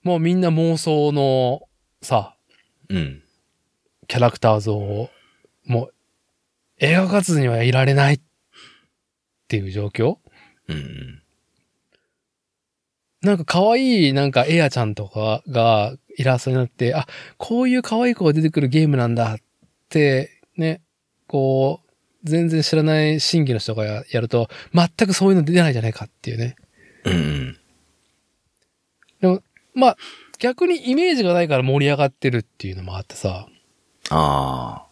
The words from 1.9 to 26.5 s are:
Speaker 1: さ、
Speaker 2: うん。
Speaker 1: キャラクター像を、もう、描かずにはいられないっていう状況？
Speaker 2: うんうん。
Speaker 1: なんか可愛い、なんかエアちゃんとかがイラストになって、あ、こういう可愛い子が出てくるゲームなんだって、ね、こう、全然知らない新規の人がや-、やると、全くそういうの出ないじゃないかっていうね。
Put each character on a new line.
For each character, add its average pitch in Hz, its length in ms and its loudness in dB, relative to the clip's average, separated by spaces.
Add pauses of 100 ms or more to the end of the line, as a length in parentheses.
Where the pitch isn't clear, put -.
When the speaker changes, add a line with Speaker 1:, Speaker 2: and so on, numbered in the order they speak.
Speaker 1:
さ、 107 340 -2 (540)
Speaker 2:
う 95 80 -2
ん。 69 240 -6 (840)
Speaker 1:
キ - 100 -4
ャ - 20 0
ラ 120 120 4
ク - 80 -20
タ 110 180 2
ー - 40 -2
像 107 140 -4
を、 104 360 -8 (520)
も 117 220 -2
う、 - 80 -20 (840)
描 170 280 2
か 196 140 0
ず 170 180 0
に 131 80 2
は 113 140 0
い 123 100 2
ら 131 140 2
れ 139 80 2
な 139 180 4
い 143 40 4
っ 139 40 -12 (1300)
て 113 100 -4
い 98 40 -2
う 95 80 -8
状 101 180 -6
況？ 123 300 -2 (500)
Speaker 2:
う 82 60 -8
ん 78 40 -6
う - 20 -8
ん。 65 420 -16 (2000)
Speaker 1:
な 202 120 2
ん 190 40 0
か 165 80 -6
可 196 260 2
愛 240 380 4
い、 135 40 0
な 139 120 2
ん 139 60 0
か - 160 2
エ 170 160 2
ア 139 80 2
ち - 80 -4
ゃ 117 60 0
ん 107 100 -4
と 104 120 -10
か 107 400 -4
が 113 460 2 (240)
イ 139 60 -4
ラ 127 160 2
ス - 60 -10
ト 135 40 -2
に 127 60 0
な 127 100 0
っ - 20 -12
て、 123 280 -2
あ、 143 100 -4 (320)
こ 240 260 -2
う 254 60 2
い 254 60 2
う 247 80 0
可 226 180 -2
愛 247 100 2
い 226 40 -2
子 190 100 -2
が 151 80 4
出 160 80 2
て 156 80 2
く 156 120 -2
る 131 80 0
ゲ 156 160 2
ー - 20 2
ム 143 100 2
な 120 100 0
ん 117 60 0
だ 113 220 -2
っ - 20 -14 (520)
て、 139 520 0 (160)
ね、 160 240 -4 (460)
こ 135 580 0
う、 - 40 -20 (340)
全 165 260 0
然 160 140 0
知 - 120 -2
ら 156 60 2
な 156 240 2
い 151 140 0
新 165 220 0
規 131 120 0
の 110 60 -2
人 107 160 -6
が 107 100 -4
や-、 107 240 -6
や 120 100 -2
る 113 100 -4
と、 117 200 0 (240)
全 170 160 4 (180)
く 190 60 -2
そ 190 140 2
う - 20 6
い 196 40 6
う - 20 6
の 170 80 4
出 160 100 -2
な 170 160 4
い 131 40 0
じ 117 60 -2
ゃ 110 40 -4
な 113 60 0
い - 40 -4
か - 120 -12
っ - 40 -20
て - 220 -12
い - 20 -8
う 113 40 -8
ね。 117 180 -6 (500)